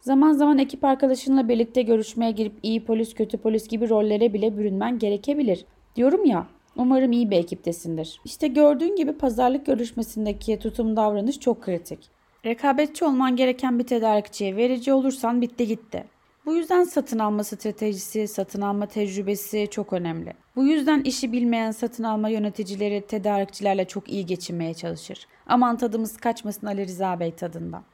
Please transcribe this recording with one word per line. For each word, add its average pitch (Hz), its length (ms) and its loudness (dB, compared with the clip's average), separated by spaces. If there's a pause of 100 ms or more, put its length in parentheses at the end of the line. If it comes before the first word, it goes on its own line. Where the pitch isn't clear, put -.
Zaman 269 320 6
zaman 294 240 6
ekip 269 260 0
arkadaşınla 269 680 2
birlikte 233 320 2
görüşmeye 226 500 0
girip 208 220 -2 (100)
iyi 226 220 -2
polis, 226 280 0
kötü 220 240 -2
polis 220 300 -2
gibi 226 220 -2
rollere 214 440 4
bile 208 240 0
bürünmen 208 420 -2
gerekebilir. 214 680 0 (300)
Diyorum 294 300 4
ya, 190 220 2 (280)
umarım 254 360 2
iyi 240 200 2
bir 190 60 4
ekiptesindir. 170 880 -4
İşte - 220 -4
gördüğün 294 480 4
gibi 302 180 0
pazarlık 254 520 0
görüşmesindeki 220 920 -4
tutum, 220 360 -2
davranış 214 440 0
çok 233 220 0
kritik. 170 380 -6 (460)
Rekabetçi 277 600 0
olman 262 300 2
gereken 254 440 2
bir 240 80 -2
tedarikçiye 208 680 0
verici 247 380 2
olursan 254 480 0
bitti 240 260 -2
gitti. - 360 -6 (420)
Bu 311 100 0
yüzden 359 280 4
satın 285 360 -2
alma 214 240 0
stratejisi, 208 840 -4
satın 202 340 -6
alma 202 240 -2
tecrübesi 202 840 -4
çok 202 220 -6
önemli. 165 400 -6 (220)
Bu 262 80 2
yüzden 294 400 4
işi 254 280 -2
bilmeyen 233 400 0
satın 233 320 -6
alma 214 260 -2
yöneticileri 208 800 -2
tedarikçilerle 196 760 0
çok - 240 -12
iyi 196 160 -4
geçinmeye 170 480 -6
çalışır. 165 540 -10 (200)
"Aman 240 300 4
tadımız 226 400 -4
kaçmasın 220 500 -6
Ali 196 180 -4
Rıza 180 340 -4
Bey" 170 120 -2
tadında. 170 520 -10 (100)